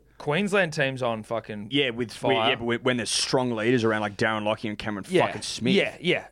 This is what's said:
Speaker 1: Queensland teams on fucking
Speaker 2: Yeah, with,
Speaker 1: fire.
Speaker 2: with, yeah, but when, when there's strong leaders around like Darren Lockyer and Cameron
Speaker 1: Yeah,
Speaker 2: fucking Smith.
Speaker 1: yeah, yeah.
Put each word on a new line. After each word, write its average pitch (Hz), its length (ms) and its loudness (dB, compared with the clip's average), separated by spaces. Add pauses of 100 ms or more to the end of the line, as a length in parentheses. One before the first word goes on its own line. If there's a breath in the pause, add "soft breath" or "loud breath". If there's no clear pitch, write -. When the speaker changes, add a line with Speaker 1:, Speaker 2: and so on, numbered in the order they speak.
(180)
Speaker 1:
Queensland 175 560 0
teams 135 280 0
on 113 220 -2
fucking 104 480 -6
Speaker 2:
Yeah, 135 200 2
with, 117 200 -4
Speaker 1:
fire. - 180 -2
Speaker 2:
with, 127 80 4 (120)
yeah, 123 60 2
but 117 100 -6
when, 117 140 0
when 127 180 2
there's 107 140 -4
strong 127 400 0
leaders 113 340 2
around 107 160 2
like 101 160 -4
Darren 110 260 2
Lockyer 107 280 -2
and 104 60 -6
Cameron 104 300 -6
Speaker 1:
Yeah, 156 200 4
Speaker 2:
fucking 101 160 -8
Smith. - 320 -2
Speaker 1:
yeah, 147 260 0
yeah. 147 300 0